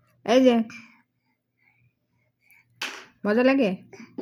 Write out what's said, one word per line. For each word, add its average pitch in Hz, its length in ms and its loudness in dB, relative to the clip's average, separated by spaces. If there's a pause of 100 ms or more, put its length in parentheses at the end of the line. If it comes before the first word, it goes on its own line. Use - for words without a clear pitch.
(240)
এই 254 200 2
যে। 233 180 4 (2750)
মজা 220 180 2
লাগে? 254 320 2 (440)